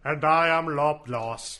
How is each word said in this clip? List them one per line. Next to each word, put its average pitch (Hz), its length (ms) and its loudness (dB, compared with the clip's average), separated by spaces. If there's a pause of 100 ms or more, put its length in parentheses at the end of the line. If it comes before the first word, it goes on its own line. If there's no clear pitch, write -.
And 147 220 -4
I 160 240 4
am 165 160 2
Loplos. 143 960 -4